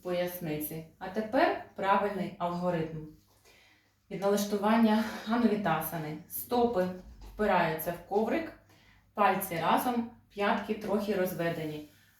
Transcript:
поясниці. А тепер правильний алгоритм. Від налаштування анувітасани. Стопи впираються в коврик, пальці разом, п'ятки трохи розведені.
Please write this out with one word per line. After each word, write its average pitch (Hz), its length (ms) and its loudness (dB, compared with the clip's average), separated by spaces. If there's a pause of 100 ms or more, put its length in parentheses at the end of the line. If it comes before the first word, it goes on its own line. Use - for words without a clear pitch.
поясниці. 170 840 -4 (120)
А 185 100 -10
тепер 269 560 2 (100)
правильний 196 640 0
алгоритм. 175 800 -4 (920)
Від 175 100 -6
налаштування 208 840 4 (240)
анувітасани. 170 920 0 (100)
Стопи 233 600 0 (320)
впираються 175 720 0
в - 160 -12
коврик, 233 440 0 (640)
пальці 196 460 2
разом, 233 500 2 (200)
п'ятки 214 440 0
трохи 208 400 0
розведені. 160 760 -2 (280)